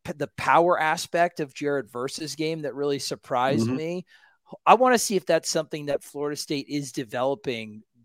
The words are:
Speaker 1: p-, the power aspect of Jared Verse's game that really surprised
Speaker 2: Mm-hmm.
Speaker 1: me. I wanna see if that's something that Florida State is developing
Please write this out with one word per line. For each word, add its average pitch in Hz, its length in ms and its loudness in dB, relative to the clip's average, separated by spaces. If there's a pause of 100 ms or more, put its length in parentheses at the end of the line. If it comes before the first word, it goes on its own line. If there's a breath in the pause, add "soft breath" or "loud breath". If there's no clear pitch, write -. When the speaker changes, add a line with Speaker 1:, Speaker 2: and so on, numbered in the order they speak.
Speaker 1:
p-, 175 120 -8
the 143 120 -6 (100)
power 165 420 4
aspect 170 600 0
of 143 120 -6
Jared 143 380 -4
Verse's 139 460 -8
game 156 260 -4
that 135 140 -6
really 143 240 -2
surprised 127 680 0
Speaker 2:
Mm-hmm. 127 120 0
Speaker 1:
me. 170 280 -6 (600 loud breath)
I - 100 10
wanna 254 240 6
see - 160 -2
if 180 100 -2
that's 160 240 2
something 156 360 -4
that 143 180 -4
Florida 147 320 -6
State 143 320 -6
is 139 240 -6
developing 120 920 -4 (220)